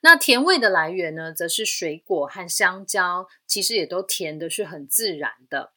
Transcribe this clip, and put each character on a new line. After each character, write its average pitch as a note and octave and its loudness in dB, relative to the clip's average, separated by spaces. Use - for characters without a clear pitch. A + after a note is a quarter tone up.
那 E4 10
甜 C4+ 4
味 F4 4
的 A3 4
来 E3 2
源 E3+ -6
呢， D#3+ -10
则 E3+ -6
是 G#3+ -2
水 D#3+ -4
果 D3+ -2
和 F3 -14
香 F#3+ 0
蕉， F3+ -2
其 G3+ -2
实 A3+ -2
也 G3 2
都 F#3 -4
甜 D#3 -6
的 E3 -8
是 G3+ -6
很 D#3 -14
自 F4+ -2
然 B2 -6
的。 C#3 -8